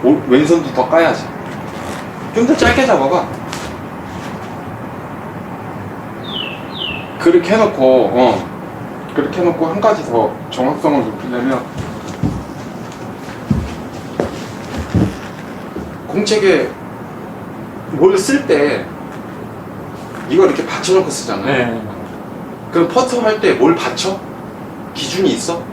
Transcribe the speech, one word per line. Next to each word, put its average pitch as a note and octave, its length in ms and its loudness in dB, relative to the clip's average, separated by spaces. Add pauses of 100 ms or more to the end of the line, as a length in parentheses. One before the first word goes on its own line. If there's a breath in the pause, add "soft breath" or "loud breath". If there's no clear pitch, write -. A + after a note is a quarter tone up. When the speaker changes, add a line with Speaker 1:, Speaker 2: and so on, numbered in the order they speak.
Speaker 1:
오-, C#3+ 240 6
왼손도 D3+ 460 6
더 B2+ 140 2
까야지. D#3+ 380 4 (1080)
좀 A#3 100 6
더 C#4+ 100 6
짧게 C4+ 300 6
잡아봐. E3 400 4 (4000)
그렇게 F3 340 6
해놓고, G#3 300 4 (300)
어, B2 340 4 (680)
그렇게 - 260 0
해놓고 E3 240 2
한 F#3+ 160 0
가지 G#3 240 4
더 A2 240 2 (260)
정확성을 C#3+ 480 2
높이려면 A#2+ 580 -2 (4000)
공책에 F#3+ 600 2 (1200)
뭘 F#3+ 240 6
쓸 C4+ 320 2
때 C#3+ 380 4 (1400)
이걸 E3+ 180 8
이렇게 - 180 2
받쳐놓고 F#3 440 2
쓰잖아요. G#2 360 -4
Speaker 2:
네. A#2+ 360 0 (880)
Speaker 1:
그럼 E3+ 160 4
퍼터 B3 340 2
할 G#3+ 200 4
때 F#3+ 120 6
뭘 - 220 6
받쳐? - 420 -2 (760)
기준이 - 400 2
있어? E3+ 280 -2 (120)